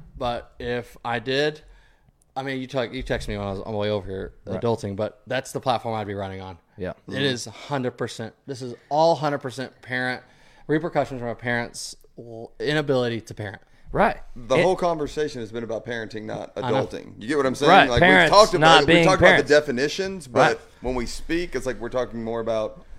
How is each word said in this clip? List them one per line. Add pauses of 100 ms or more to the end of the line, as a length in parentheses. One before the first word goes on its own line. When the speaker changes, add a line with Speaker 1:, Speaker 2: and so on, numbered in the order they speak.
(180)
Speaker 1:
but
if
I
did, (760)
I
mean,
you
te-,
you
text
me
when
I
was
on
my
way
over
here, (120)
Speaker 2:
Right.
Speaker 1:
adulting,
but
that's
the
platform
I'd
be
running
on. (200)
Speaker 2:
Yeah. (140)
Speaker 1:
It
is
hundred
percent. (120)
This
is (160)
all
hundred
percent
parent (460)
repercussions
from
a
parent's (220)
l-,
inability
to
parent. (300)
Speaker 2:
Right. (180)
Speaker 3:
The
Speaker 2:
It
Speaker 3:
whole
conversation
has
been
about
parenting,
not
Speaker 1:
I
know.
Speaker 3:
adulting.
You
get
what
I'm
saying?
Speaker 2:
Right.
Speaker 3:
Like,
Speaker 2:
Parents
Speaker 3:
we've
talked
about
Speaker 2:
not
Speaker 3:
it.
We've
Speaker 2:
being
Speaker 3:
talked
Speaker 2:
parents.
Speaker 3:
about
the (120)
definitions,
but (180)
Speaker 2:
Right. (220)
Speaker 3:
when
we
speak,
it's
like
we're
talking
more
about (140)